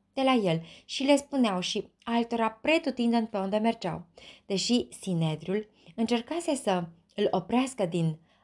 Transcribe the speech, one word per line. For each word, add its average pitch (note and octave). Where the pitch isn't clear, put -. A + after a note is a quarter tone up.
de C4+
la C4
el F3+
și -
le C#4
spuneau B3
și G3
altora A#3
pretutindeni A#3
pe G#3
unde G3
mergeau. G#3+
Deși G#3+
Sinedriul E3+
încercase A#3+
să F#3
îl G#3
oprească A3
din E3